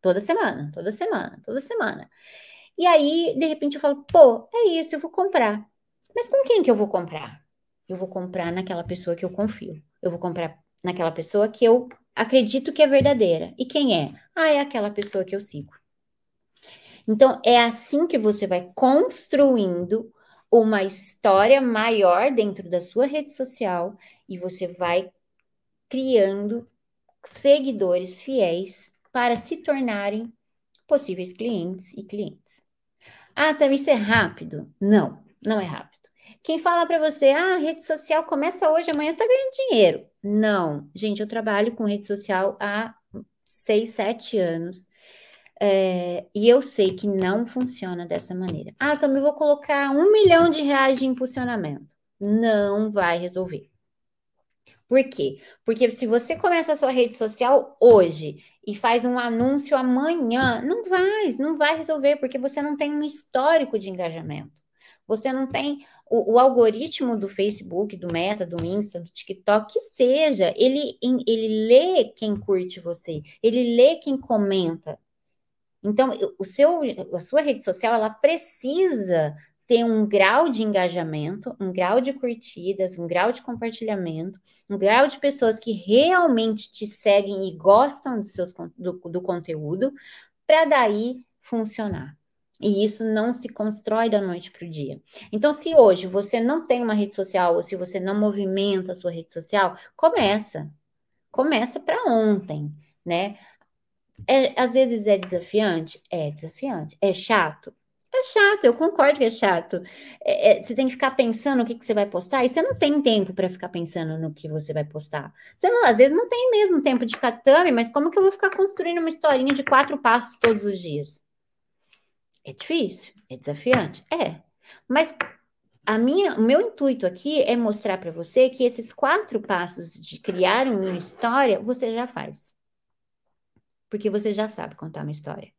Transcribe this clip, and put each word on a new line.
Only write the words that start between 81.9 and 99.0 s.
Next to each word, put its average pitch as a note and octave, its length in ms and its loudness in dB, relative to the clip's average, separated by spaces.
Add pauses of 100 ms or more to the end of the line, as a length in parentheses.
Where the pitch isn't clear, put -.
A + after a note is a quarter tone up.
de C4 100 -4
curtidas, G3 840 -6
um E3+ 80 -8
grau F3 260 0
de B3 120 -10
compartilhamento, G#3 960 -8 (280)
um G3+ 120 -6
grau G#3+ 260 4
de C#4+ 140 -6
pessoas B3 400 0
que A3+ 120 -8
realmente A3+ 1000 2
te - 160 -10
seguem G3+ 600 0
e F#3 80 -10
gostam A#3 640 2
dos G#3 140 -8
seus F3+ 200 -6
con-, - 240 -16
do, F3+ 180 -8
do F3+ 280 -8
conteúdo, F3 720 -4 (540)
pra D#4+ 180 4
daí B3 580 0 (160)
funcionar. G#3 800 -6 (420)
E G3+ 240 2
isso G#3+ 200 -4
não A3 280 -2
se B3 160 -10
constrói A3 640 -4
da G#3+ 100 2
noite F3+ 300 -6
pro - 180 -16
dia. D3 320 -10 (320)
Então, B3 220 0
se D#4+ 220 -4
hoje F#3+ 320 8
você G3+ 320 -2
não C#4+ 240 0
tem B3 180 0
uma A3 140 0
rede G3+ 180 0
social, F3+ 420 0
ou F3 60 -2
se F#3+ 140 -8
você F3+ 240 -8
não G3 200 -4
movimenta G3 760 -2
a - 20 -8
sua F3+ 160 -6